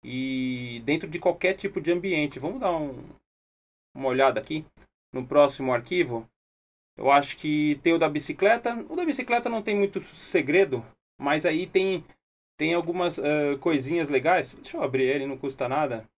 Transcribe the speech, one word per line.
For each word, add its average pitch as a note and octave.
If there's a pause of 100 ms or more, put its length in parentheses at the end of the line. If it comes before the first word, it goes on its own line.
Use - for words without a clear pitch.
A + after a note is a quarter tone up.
E B2+
dentro D#3
de E3+
qualquer F3+
tipo G3
de D3+
ambiente. E3+
Vamos C#3
dar F#3
um, C#3 (880)
uma C3+
olhada B2+
aqui D#3 (480)
no B2+
próximo C3+
arquivo. A#2+ (720)
Eu C3+
acho C#3+
que D3+
tem E3
o E3
da D#3
bicicleta. G#3+ (120)
O D#4+
da F4
bicicleta A#3+
não A3+
tem G#3
muito G3
segredo, D3+ (340)
mas D3+
aí F3
tem, F#3+ (520)
tem D#3+
algumas, F3
eh, D3
coisinhas D3+
legais. D3
Deixa -
eu D4
abrir C3
ele, C#3
não C#3
custa C3
nada. C3 (100)